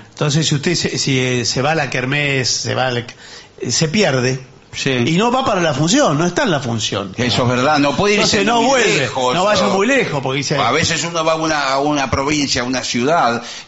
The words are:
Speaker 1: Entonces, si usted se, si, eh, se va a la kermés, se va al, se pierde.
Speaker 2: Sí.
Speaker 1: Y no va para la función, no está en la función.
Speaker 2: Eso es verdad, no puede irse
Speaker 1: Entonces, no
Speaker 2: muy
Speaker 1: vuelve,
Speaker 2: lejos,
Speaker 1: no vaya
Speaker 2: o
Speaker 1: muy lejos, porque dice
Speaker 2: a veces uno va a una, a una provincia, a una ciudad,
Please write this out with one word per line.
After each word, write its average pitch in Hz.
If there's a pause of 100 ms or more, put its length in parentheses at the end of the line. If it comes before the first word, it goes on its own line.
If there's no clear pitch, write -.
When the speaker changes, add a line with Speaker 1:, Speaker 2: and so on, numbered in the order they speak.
Speaker 1:
Entonces, 147
si 151
usted 160
se, 147
si, 131
eh, 123
se 127
va 143
a 160
la 147
kermés, 135
se -
va 123
al, 120 (640)
se 156
pierde. 135 (240)
Speaker 2:
Sí. -
Speaker 1:
Y 131
no 233
va 254
para 202
la 165
función, 170
no 165
está 180
en 262
la 151
función. 107
Speaker 2:
Eso 123
es 120
verdad, 127
no 143
puede 208
irse 208
Speaker 1:
Entonces, 196
no 233
Speaker 2:
muy 254
Speaker 1:
vuelve, 180
Speaker 2:
lejos, 127
Speaker 1:
no 175
vaya 208
Speaker 2:
o 196
Speaker 1:
muy 196
lejos, 233
porque 135
dice 143
Speaker 2:
a 113
veces 160
uno 170
va 160
a -
una, 156
a 139
una 143
provincia, 139
a -
una 127
ciudad, 123 (240)